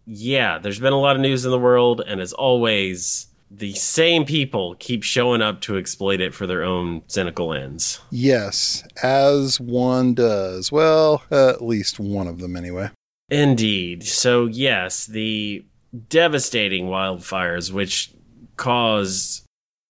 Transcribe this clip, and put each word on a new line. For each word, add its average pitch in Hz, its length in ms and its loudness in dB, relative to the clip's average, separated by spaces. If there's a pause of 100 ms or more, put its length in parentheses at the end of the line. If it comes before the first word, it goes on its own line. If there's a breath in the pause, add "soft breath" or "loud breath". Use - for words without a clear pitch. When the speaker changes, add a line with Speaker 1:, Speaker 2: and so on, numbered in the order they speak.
Speaker 1:
Yeah, 113 500 -2
there's 98 220 -6
been 131 120 2
a 139 80 4
lot 139 160 4
of 135 60 0
news 135 240 0
in 127 60 -2
the 127 80 2
world, 123 420 4
and 98 180 -6
as 92 140 -8
always, 110 920 0 (240)
the 101 220 -10
same 160 520 2
people 131 540 -2
keep 117 240 -4
showing 120 380 2
up 104 200 -2
to 101 160 -4
exploit 98 420 -2
it 80 140 -4
for 98 140 -6
their 87 160 -4
own 87 440 -4
cynical 85 460 -4
ends. 69 560 -8
Speaker 2:
Yes, 120 720 0 (200)
as 135 560 2
one 123 540 2
does. 98 580 0
Well, 156 600 4
at 135 300 4
least 117 380 -2
one 101 280 -2
of 87 120 -8
them 90 160 -8
anyway. 90 340 -6 (400)
Speaker 1:
Indeed. 107 760 2
So, 123 420 2
yes, 113 600 -2
the 107 600 -6 (440)
devastating 120 760 0
wildfires, 92 840 -4
which 95 400 -6 (460)
caused 107 840 0 (460)